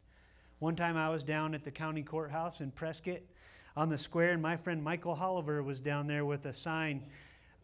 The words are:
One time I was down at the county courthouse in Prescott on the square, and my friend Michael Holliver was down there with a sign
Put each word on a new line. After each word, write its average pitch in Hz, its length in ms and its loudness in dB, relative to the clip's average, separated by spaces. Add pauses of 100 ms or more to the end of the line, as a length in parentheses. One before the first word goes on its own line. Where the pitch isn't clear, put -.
(600)
One 160 160 2
time 170 220 2
I 156 120 4
was 160 140 0
down 156 300 2
at 147 100 -4
the 143 80 -6
county 156 320 -2
courthouse 160 580 -2
in 151 100 -4
Prescott 165 500 -4 (560)
on 160 120 4
the 151 80 2
square, 170 340 4
and 165 100 4
my 160 160 2
friend 165 260 -2
Michael 170 320 0
Holliver 151 480 0
was 135 160 -2
down 147 280 0
there 147 180 2
with 143 220 0
a 131 60 -4
sign 156 540 -2 (560)